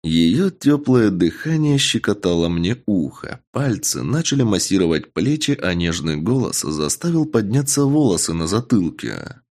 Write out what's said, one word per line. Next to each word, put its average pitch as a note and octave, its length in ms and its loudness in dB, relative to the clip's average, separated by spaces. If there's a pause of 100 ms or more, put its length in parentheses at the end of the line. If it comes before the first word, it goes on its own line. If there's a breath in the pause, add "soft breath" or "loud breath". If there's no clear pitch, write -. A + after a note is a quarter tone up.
Её E2+ 420 4
тёплое B2+ 600 2
дыхание C#3+ 680 0
щекотало F2+ 720 0
мне E2+ 360 0
ухо, - 560 -4 (100)
пальцы B2 520 -4
начали C3+ 400 -2
массировать F#2 680 0
плечи, C#3+ 500 -2
а F2+ 120 -2
нежный E2 420 -2
голос A2 460 -2
заставил D#2 640 -2
подняться C#3 580 0
волосы C3+ 500 2
на E2 140 -2
затылке. E2+ 920 -2 (100)